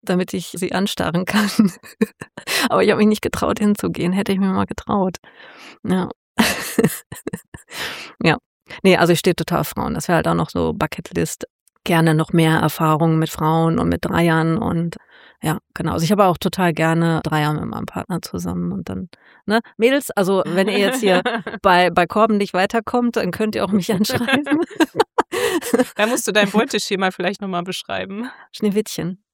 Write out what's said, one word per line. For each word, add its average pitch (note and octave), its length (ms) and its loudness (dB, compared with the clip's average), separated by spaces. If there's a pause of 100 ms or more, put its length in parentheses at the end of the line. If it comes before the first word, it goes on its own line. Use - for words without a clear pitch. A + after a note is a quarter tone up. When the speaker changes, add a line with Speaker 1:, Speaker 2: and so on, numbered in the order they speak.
Speaker 1:
damit F#3 300 0
ich F3+ 220 -8
sie F3+ 180 -4
anstarren F3 520 -2
kann. G#3 240 0
<laughs> - 1200 -2
Aber F#3+ 140 2
ich G#3 80 4
hab D#3 60 2
mich G#3+ 100 6
nicht G#3+ 140 2
getraut - 380 -2
hinzugehen, F#3+ 540 0
hätte G3 180 -2
ich F#3+ 80 0
mir F#3+ 120 2
mal F#3+ 140 0
getraut. F#3 520 -2 (680)
Ja. F#3 260 0 (280)
<laughs> A3 120 2 (1700)
Ja. D#3+ 140 4 (460)
Nee, F#3 140 6
also F3 160 6
ich D#3+ 60 2
stehe F3+ 160 2
total - 260 -2
auf C#3+ 80 -4
Frauen. - 260 -4
Das - 120 -8
wär F3+ 80 2
halt D#3+ 120 0
auch E3 80 0
noch E3 140 -2
so - 240 -2
Bucketlist. - 720 -4 (380)
Gerne E3 300 4
noch D#3 180 0
mehr D#3+ 280 4
Erfahrungen D#3+ 580 2
mit D#3+ 140 0
Frauen E3 480 2
und E2 100 0
mit - 160 -2
Dreiern D#3+ 520 2
und E3 400 -4 (440)
ja, D#3 160 -2 (160)
genau. - 200 -4
Also D#3+ 100 -2
ich E3 80 0
habe G3+ 140 4
auch F3 120 2
total F3+ 360 0
gerne E3 500 2
Dreier D3+ 300 0
mit F3+ 120 -4
meinem - 220 -8
Partner - 340 -8
zusammen F3 500 -6
und F#3+ 160 -8
dann, F#3 220 -10 (380)
ne? A3 140 2 (160)
Mädels, C4 340 2
also F#3+ 340 0
wenn F#3 220 0
ihr G3+ 100 0
jetzt A#3+ 220 0
hier F#3 240 2
Speaker 2:
<laughs> A3+ 400 -6
Speaker 1:
bei, F3+ 260 6
bei F3 160 2
Korben G#3+ 320 2
nicht G3+ 160 -2
weiterkommt, A#3 640 0
dann G3 160 0
könnt G#3+ 240 -2
ihr G3+ 100 0
auch F#3+ 60 -4
mich G3+ 200 0
anschreiben. C#4 720 0
<laughs> - 1300 -2
Speaker 2:
Da G#3 100 2
musst A#3+ 220 -2
du A3 40 -2
dein G3+ 200 2
Beuteschema G3 600 0
vielleicht F#3 300 -4
noch G3+ 60 -6
mal F3+ 160 -4
beschreiben. F#3+ 680 -8 (220)
Speaker 1:
Schneewittchen. G3 720 -4 (100)